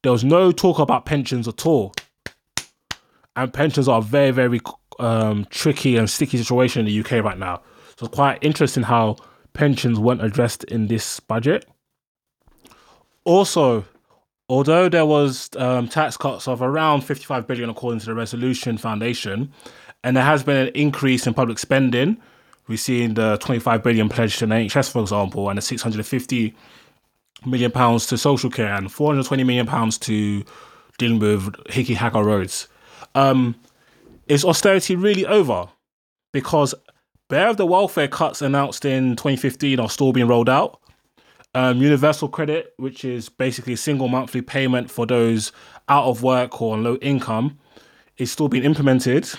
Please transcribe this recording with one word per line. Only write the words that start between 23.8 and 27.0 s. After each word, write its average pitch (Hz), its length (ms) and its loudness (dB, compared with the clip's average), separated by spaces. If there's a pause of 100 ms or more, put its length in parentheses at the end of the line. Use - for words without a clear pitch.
billion 113 240 2
pledged 110 320 -2
to 120 60 -2
the 110 100 0
N 113 60 2
H 107 160 -2
S, 131 120 2
for 120 120 -2
example, 101 480 -2
and 98 80 -4
the 98 40 -6
six - 200 -6
hundred 107 160 -4
and 107 100 -6
fifty 123 480 -2 (880)